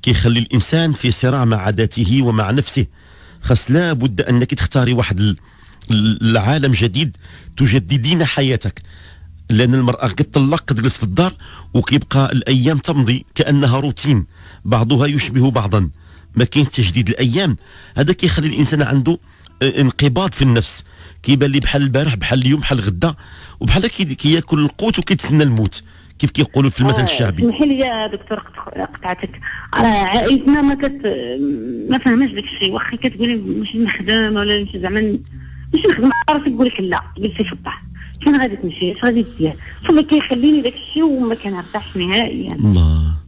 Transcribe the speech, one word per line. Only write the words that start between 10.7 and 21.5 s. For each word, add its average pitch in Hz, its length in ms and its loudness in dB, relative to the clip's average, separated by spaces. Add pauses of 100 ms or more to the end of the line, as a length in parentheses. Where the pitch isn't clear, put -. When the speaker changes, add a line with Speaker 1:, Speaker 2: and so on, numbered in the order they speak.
Speaker 1:
في - 60 -4
الدار، 151 300 0 (400)
وكيبقى 135 580 2
الأيام 135 460 2
تمضي 131 480 0 (100)
كأنها 143 440 2
روتين، 139 460 0 (400)
بعضها 117 420 2
يشبه 135 440 2
بعضا، 98 380 0 (460)
ما 123 100 4
كاين 139 260 0
تجديد 101 380 0
الأيام. 127 480 0 (400)
هذا 147 160 2
كيخلي 156 340 0
الإنسان 147 340 0
عنده، 139 360 2 (440)
آه، 139 200 2
انقباض 143 520 2
في - 80 -4
النفس، 120 420 2 (400)
كيبان 139 280 2